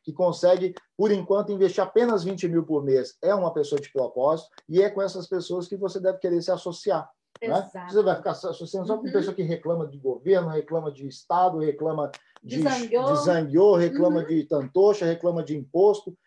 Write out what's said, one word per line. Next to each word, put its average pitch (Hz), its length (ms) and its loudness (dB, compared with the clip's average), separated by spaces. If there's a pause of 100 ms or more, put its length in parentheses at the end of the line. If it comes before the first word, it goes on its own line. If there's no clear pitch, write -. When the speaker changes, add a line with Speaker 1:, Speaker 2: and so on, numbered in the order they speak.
Speaker 1:
que 156 120 -12
consegue, 180 580 2 (240)
por 208 140 2
enquanto, 196 420 0
investir 190 300 2
apenas 214 420 2
vinte 180 240 -4
mil 165 160 0
por 156 180 0
mês, 131 380 0
é 185 140 2
uma 180 180 0
pessoa 147 260 -2
de 139 140 -10
propósito, 135 560 0 (180)
e 165 140 4
é 202 80 4
com 196 140 -4
essas 185 240 -6
pessoas 180 420 -4
que 202 80 -8
você 190 240 -6
deve 185 180 0
querer 175 220 0
se 170 100 -4
associar, 170 560 -4 (360)
né? 190 160 -2
Speaker 2:
Exato. 185 340 -8
Speaker 1:
Você 208 100 4
vai 190 140 2
ficar - 180 -4
se - 120 -10
associando 175 400 -6
só 220 100 -2
com 220 100 -10
Speaker 2:
Uhum. 262 60 -6
Speaker 1:
pessoa - 220 0
que 190 80 -4
reclama 165 440 -4
de 139 120 -18
governo, 160 500 0
reclama 156 440 -4
de 135 160 -16
Estado, 175 500 0
reclama 151 520 -2 (320)
de, 226 160 -8
Speaker 2:
De 320 40 0
zangueô. 247 420 0
Speaker 1:
de 190 200 2
zangueô, 170 500 4
reclama 175 460 2
Speaker 2:
Uhum. 160 60 -6
Speaker 1:
de 160 180 0
tantocha, 185 600 2
reclama 170 380 -2
de 151 160 -6
imposto, 185 580 0 (100)